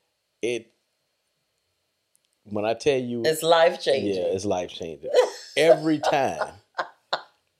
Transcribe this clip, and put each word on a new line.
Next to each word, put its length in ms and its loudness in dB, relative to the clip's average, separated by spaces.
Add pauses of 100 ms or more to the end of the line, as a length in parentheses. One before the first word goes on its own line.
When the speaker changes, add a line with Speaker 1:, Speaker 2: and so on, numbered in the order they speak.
(420)
Speaker 1:
it, 300 -4 (1700)
when 200 -6
I 100 0
tell 240 0
you, 260 -6
Speaker 2:
it's 180 0
life-changing. 720 2
Speaker 1:
yeah, 140 -2
it's 160 -2
life-changing. 680 -6 (460)
Every 420 4
time. 560 -2 (1040)